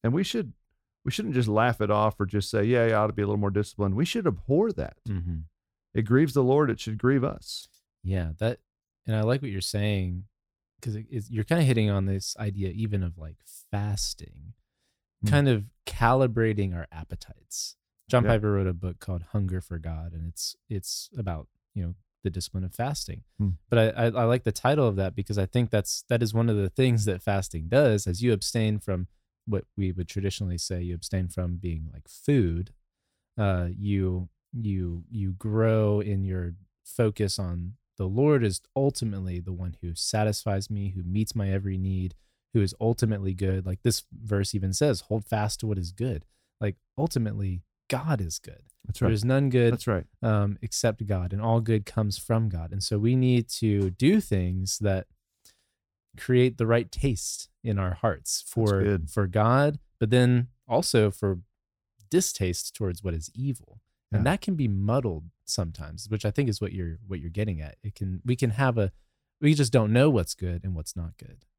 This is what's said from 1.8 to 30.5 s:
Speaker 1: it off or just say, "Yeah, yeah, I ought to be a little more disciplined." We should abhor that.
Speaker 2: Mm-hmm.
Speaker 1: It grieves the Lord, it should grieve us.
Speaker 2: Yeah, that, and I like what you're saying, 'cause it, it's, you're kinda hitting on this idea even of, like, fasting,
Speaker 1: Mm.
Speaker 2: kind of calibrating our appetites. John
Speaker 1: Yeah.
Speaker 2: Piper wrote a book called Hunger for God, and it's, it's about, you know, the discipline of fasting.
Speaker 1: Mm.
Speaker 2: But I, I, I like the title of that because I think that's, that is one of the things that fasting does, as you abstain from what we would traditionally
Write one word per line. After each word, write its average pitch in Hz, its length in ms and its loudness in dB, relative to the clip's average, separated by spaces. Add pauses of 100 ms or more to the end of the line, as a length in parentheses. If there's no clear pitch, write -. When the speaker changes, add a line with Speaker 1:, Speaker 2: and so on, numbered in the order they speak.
Speaker 1:
it 104 80 0
off 107 280 2
or 104 60 0
just 98 260 -2
say, 104 140 2
"Yeah, 117 220 4
yeah, 113 80 4
I 107 80 4
ought 107 60 2
to 107 40 -2
be 107 80 -4
a 101 60 2
little 104 120 0
more 101 120 0
disciplined." 101 460 -2
We 156 100 2
should 214 200 -2
abhor 160 460 0
that. 69 240 -8 (100)
Speaker 2:
Mm-hmm. 87 340 -4 (520)
Speaker 1:
It 113 100 0
grieves 127 300 4
the 139 100 2
Lord, 135 280 2
it 104 100 -4
should 110 160 -6
grieve 127 280 2
us. - 440 -8 (340)
Speaker 2:
Yeah, 92 360 -2
that, 117 220 -2 (460)
and 110 80 -2
I 107 80 0
like 127 200 0
what 127 80 -6
you're 98 100 -4
saying, 98 640 -2 (560)
'cause 110 140 -6
it, 107 160 -10
it's, 110 200 -8
you're 107 140 -2
kinda 165 200 2
hitting 113 260 2
on 98 160 2
this 98 320 -4
idea 98 320 -4
even 104 320 -2
of, 87 160 -6
like, 80 180 -14 (340)
fasting, 101 840 -6 (720)
Speaker 1:
Mm. 104 60 2
Speaker 2:
kind 143 180 6
of 107 160 4 (220)
calibrating 113 880 2
our 82 160 -8
appetites. - 840 -12 (320)
John 120 160 4
Speaker 1:
Yeah. 107 60 2
Speaker 2:
Piper 107 220 2
wrote 98 140 2
a 90 60 0
book 87 280 -6
called 87 220 -6 (100)
Hunger 92 280 -2
for 85 180 -10
God, 82 360 -8
and 82 120 -8
it's, - 300 -10 (140)
it's - 460 -8
about, 92 300 -6 (280)
you 98 80 -4
know, 87 120 -4 (280)
the 98 80 -2
discipline 92 340 -6
of 87 100 -8
fasting. - 500 -6 (160)
Speaker 1:
Mm. 98 140 2 (140)
Speaker 2:
But 120 100 4
I, 110 100 6
I, 117 180 0
I 113 180 2
like 120 200 2
the 107 80 0
title 139 360 2
of 98 80 0
that 95 180 0
because 101 240 -4
I 95 80 2
think 120 240 0
that's, - 380 0
that 120 140 2
is 107 120 0
one 117 140 4
of 107 80 2
the 98 140 0
things 120 340 2
that 92 180 0
fasting 92 460 -2
does, 120 380 4
as 92 160 -2
you 123 100 4
abstain 107 460 0
from 92 300 -4 (380)
what 104 180 -2 (120)
we 95 140 0
would 90 180 -4
traditionally 95 500 -4